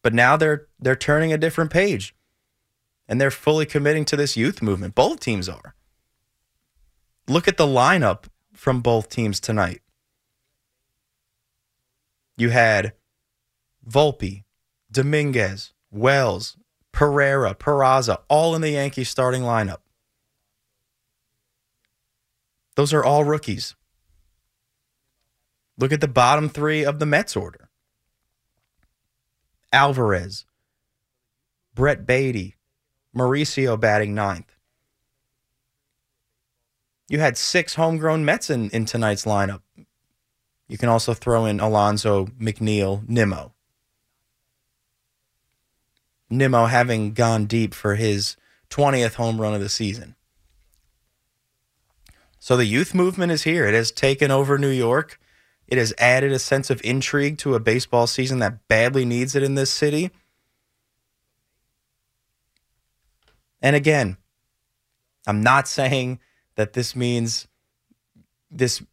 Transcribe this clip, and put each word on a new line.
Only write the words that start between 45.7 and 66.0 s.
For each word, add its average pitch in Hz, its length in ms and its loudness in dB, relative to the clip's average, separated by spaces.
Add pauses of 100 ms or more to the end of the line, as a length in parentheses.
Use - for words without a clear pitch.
Nimmo 123 360 4
having 117 480 2
gone 113 320 2
deep 110 280 -2
for 104 220 -2
his 104 420 -2 (320)
twentieth 135 460 0
home 113 260 -2
run 107 140 -2
of 101 60 -4
the 98 80 -6
season. 101 460 -6 (2250)
So - 180 0
the 123 100 2
youth 123 280 -2
movement 180 380 0
is 151 120 -2
here. 160 220 0
It 104 80 2
has 113 180 0
taken 135 380 0
over 139 280 2
New 139 120 0
York. 127 500 -2 (480)
It 127 100 -2
has 110 200 0
added 127 340 2
a 127 80 -2
sense - 300 -2
of 127 140 -2
intrigue 139 560 -2
to 135 160 -2
a 110 40 0
baseball 117 480 0
season 131 320 -4
that 110 280 -4
badly 123 380 0
needs 123 300 -4
it 139 80 0
in 139 120 -2
this 135 160 -2
city. 151 400 -2 (3500)
And 139 140 4
again, 139 420 2 (1080)
I'm 104 160 -2
not 135 240 2
saying 131 520 -4 (360)